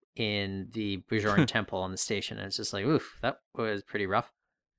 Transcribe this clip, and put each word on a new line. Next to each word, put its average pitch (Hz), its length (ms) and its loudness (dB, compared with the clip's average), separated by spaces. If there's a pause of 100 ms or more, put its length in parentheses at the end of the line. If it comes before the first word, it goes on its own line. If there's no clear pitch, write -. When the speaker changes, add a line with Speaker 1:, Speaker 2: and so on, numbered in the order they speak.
(160)
Speaker 1:
in 98 580 -2
the 101 380 -2
Bajoran 107 360 4
Speaker 2:
<laughs> - 20 2
Speaker 1:
temple 104 320 0
on 92 100 -2
the 95 80 -6
station. 107 400 -2
And 101 80 -6
it's 98 100 -6
just - 160 -4
like, 98 120 -2
oof, - 380 0
that 131 160 0 (160)
was 107 280 -2
pretty 104 240 -2
rough. 92 240 2 (480)